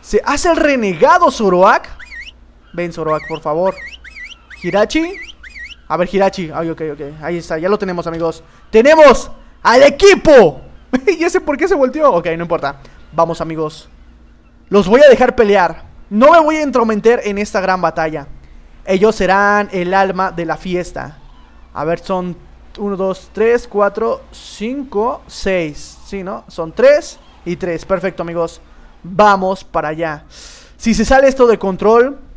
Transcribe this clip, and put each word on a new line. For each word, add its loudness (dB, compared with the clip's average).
Se -2
hace -2
el 2
renegado 2
Zoroark. 2
Ven, -8
Zoroark, -6
por -8
favor. -2
Hirachi. -2
A -4
ver, -2
Hirachi. -2
Ay, -6
ok, -8
ok. -16
Ahí -6
está, -8
ya -4
lo 0
tenemos, -6
amigos. -6
¡Tenemos 6
al 4
equipo! 6
<laughs> -2
Ya -2
sé -2
por -6
qué -2
se 2
volteó. 2
Ok, -2
no -6
importa. -6
Vamos, -2
amigos. -8
Los 2
voy 4
a 10
dejar 4
pelear. 0
No 4
me 6
voy 0
a -2
entrometer 0
en -6
esta -4
gran -2
batalla. -4
Ellos 2
serán 0
el -4
alma 0
de -8
la -4
fiesta. -10
A -8
ver, -4
son -6
uno, -6
dos, -6
tres, 0
cuatro, -2
cinco, -8
seis. -8
Sí, -12
¿no? -12
Son -10
tres 2
y -6
tres. -8
Perfecto, -4
amigos. -6
Vamos 0
para -6
allá. -8
Si 0
se 0
sale 4
esto 2
de 2
control 0